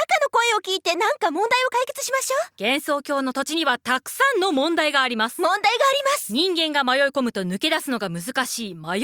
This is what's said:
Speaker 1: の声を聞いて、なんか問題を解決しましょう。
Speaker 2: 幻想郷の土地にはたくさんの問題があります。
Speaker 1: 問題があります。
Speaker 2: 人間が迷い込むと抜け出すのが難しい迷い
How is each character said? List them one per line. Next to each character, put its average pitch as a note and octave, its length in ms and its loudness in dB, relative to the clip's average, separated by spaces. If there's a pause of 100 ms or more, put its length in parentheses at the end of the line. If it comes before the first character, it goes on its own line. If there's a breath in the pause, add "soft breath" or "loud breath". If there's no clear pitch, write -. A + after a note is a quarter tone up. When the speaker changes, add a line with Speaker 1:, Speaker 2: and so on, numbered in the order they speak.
(220)
Speaker 1:
の C#5 100 0
声 A#4 220 2
を G#4+ 80 0
聞 F#4+ 140 -4
い F#4 60 -4
て、 F4+ 140 0
な G#4 160 2
ん D5 60 -2
か E4+ 140 0
問 G4+ 180 0
題 B4+ 160 2
を B4+ 40 0
解 B4 180 0
決 - 180 -8
し A#4+ 60 -4
ま C5+ 80 0
し C5 120 -4
ょ C5 60 0
う。 D#5+ 260 -4
Speaker 2:
幻 C4+ 200 0
想 C#4+ 180 -2
郷 C#4 200 -2
の C4 120 -2
土 C4+ 120 -2
地 D#4 100 -6
に E4 100 0
は B3 140 0
た B3+ 200 -2
く - 100 -14
さ - 140 0 (140)
ん - 20 2
の F#4+ 120 2
問 D4+ 240 2
題 D#4 160 2
が C#4 100 2
あ B3+ 60 2
り A#3+ 100 -2
ま A3+ 120 0
す。 - 120 -8
Speaker 1:
問 E4+ 80 4 (120)
題 A4 160 2
が C#5 80 4
あ C5+ 60 6
り C#5 120 0
ま C5+ 80 2
す。 C#5+ 200 -4
Speaker 2:
人 E4+ 240 2
間 D#4+ 160 0
が C#4+ 120 2
迷 B3+ 160 2
い - 60 4
込 C4+ 180 0
む A#3 80 0
と G3 100 -4
抜 F#3 180 -2
け D#4 100 0
出 D#4 120 0
す - 80 -8
の B3 100 -2
が G3 100 -4
難 G3+ 360 -4
し A3+ 240 -8
い F3+ 60 -12
迷 E3 240 -4
い - 40 -2